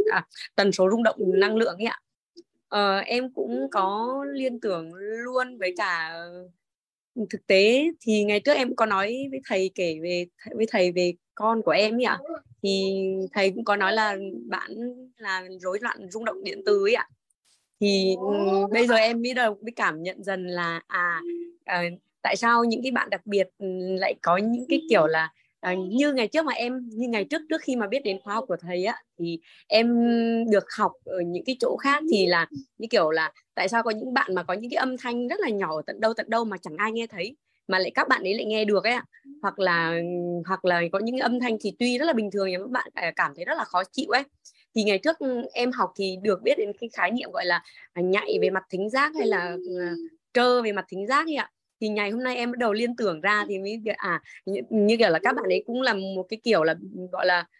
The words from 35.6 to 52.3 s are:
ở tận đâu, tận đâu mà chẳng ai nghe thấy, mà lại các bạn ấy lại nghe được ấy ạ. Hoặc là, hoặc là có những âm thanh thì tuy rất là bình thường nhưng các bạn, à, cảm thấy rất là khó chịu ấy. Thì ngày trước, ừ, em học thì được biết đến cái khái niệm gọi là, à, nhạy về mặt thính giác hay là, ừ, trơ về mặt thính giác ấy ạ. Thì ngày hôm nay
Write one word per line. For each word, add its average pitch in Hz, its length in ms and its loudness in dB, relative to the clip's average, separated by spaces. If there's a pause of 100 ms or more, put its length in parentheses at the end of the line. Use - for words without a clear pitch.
ở 151 100 -4
tận - 140 -8
đâu, 220 140 2
tận 214 160 -8
đâu 226 140 0
mà 202 120 -6
chẳng 165 200 -12
ai 214 160 -2
nghe 233 140 -4
thấy, 214 300 -10 (320)
mà 185 100 2
lại 185 160 0
các - 140 2
bạn 254 140 2
ấy 190 120 0
lại 226 100 -4
nghe 220 200 0
được 202 200 2
ấy 226 80 2
ạ. 247 120 -2 (380)
Hoặc 196 160 -2
là, 170 420 2 (460)
hoặc 185 180 -4
là 175 180 4 (100)
có 196 60 0
những 233 200 -2
âm 247 220 2
thanh 240 200 0
thì 196 180 -4
tuy 247 200 2
rất 285 60 0
là 330 80 2
bình 214 180 0
thường 196 200 0
nhưng 180 120 -4
các 240 80 -10
bạn, 247 240 -4
à, 165 220 -4
cảm 156 200 0
thấy 170 80 -8
rất 269 140 -2
là 247 60 -2
khó 220 180 0 (100)
chịu - 180 -4
ấy. 262 120 2 (540)
Thì 220 80 2
ngày 202 140 2
trước, 311 200 0
ừ, 254 240 -2 (100)
em 247 200 -2
học 247 240 -2
thì 190 260 -4
được 202 200 0
biết 269 160 2
đến 202 220 -2
cái 226 120 -10
khái 190 180 0
niệm 240 220 -4
gọi 185 140 -4
là, 175 160 0 (300)
à, 175 100 -4
nhạy 185 400 0
về 214 80 2
mặt 190 200 -2
thính 196 200 -4
giác 277 280 0
hay 247 80 0
là, 180 240 0
ừ, 180 460 -6 (360)
trơ 247 300 4
về 220 100 -2
mặt 190 160 -4
thính 190 180 -8
giác 285 200 0
ấy 320 80 -4
ạ. 247 160 -4 (300)
Thì 220 80 -2
ngày 208 220 -2
hôm 233 120 -4
nay 254 140 -2